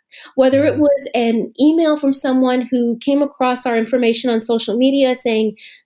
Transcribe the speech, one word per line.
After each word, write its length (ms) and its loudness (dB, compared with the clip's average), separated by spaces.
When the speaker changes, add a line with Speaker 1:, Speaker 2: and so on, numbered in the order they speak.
Speaker 1:
Whether 320 2
it 60 0
Speaker 2:
Mm-hmm. 100 -4
Speaker 1:
was 320 0
an 440 -2
email 380 4
from 160 0
someone 580 0
who 280 0
came 240 0
across 420 -2
our 140 0
information 500 0
on 140 0
social 340 -2
media 380 2
saying, 420 -2